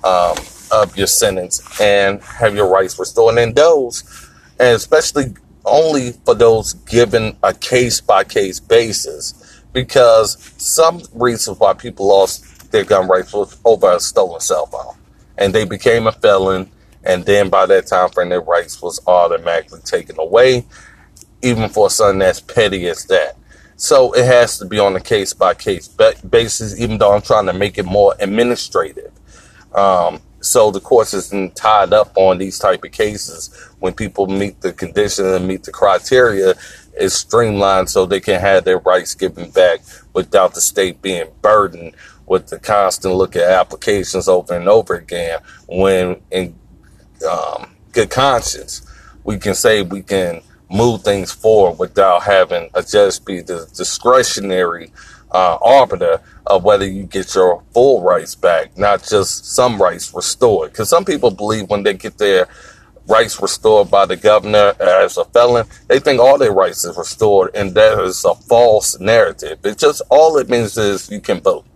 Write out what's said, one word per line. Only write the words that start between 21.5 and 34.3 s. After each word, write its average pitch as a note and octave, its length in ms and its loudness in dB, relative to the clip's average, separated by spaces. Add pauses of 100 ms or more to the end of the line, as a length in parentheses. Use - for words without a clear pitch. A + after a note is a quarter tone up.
for G#2 220 2
something G2 320 0
as F#2 180 0
petty F#2+ 480 -2
as - 180 -8
that. F2 300 0 (400)
So C3 360 2
it B2 120 2
has B2 340 2
to G#2 60 -14
be G#2 140 -6
on G2 160 2
a F#2 60 -4
case-by-case G2 880 -2
ba-, A2 260 2 (140)
basis, A2 520 -2
even A2 180 -4
though G2+ 140 4
I'm G#2 100 0
trying G#2 240 0
to F2+ 60 -4
make F#2+ 260 -4
it G2 60 -6
more G2 360 2
administrative. G2+ 920 -4 (640)
Um, F2+ 460 0 (200)
so A2 300 2
the F#2+ 100 -8
courts A2+ 340 0
isn't F#2+ 420 -8
tied G2+ 360 2
up G#2+ 240 2
on F#2+ 220 2
these F#2+ 200 -8
type F#2 260 -2
of - 80 -20
cases. - 580 -8 (300)
When F#2 120 -6
people G2 340 -6
meet G2 340 -6